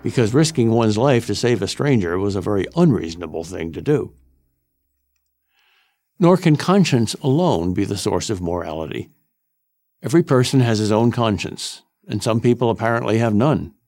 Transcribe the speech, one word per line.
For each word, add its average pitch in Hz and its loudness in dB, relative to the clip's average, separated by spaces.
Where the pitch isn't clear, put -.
because 117 0
risking 139 2
one's 113 2
life 120 2
to 104 -4
save 120 0
a 95 -4
stranger 98 0
was 101 -2
a 98 -4
very 98 -2
unreasonable 85 -2
thing 82 -10
to 78 -10
do. 139 -4
Nor 180 6
can 170 4
conscience 147 2
alone 131 0
be 98 -2
the 104 -4
source 95 -4
of 95 -4
morality. 85 -8
Every 160 2
person 131 2
has 117 2
his 107 0
own 113 2
conscience, - -4
and 107 -6
some 117 0
people 120 2
apparently 113 0
have 113 0
none. 110 0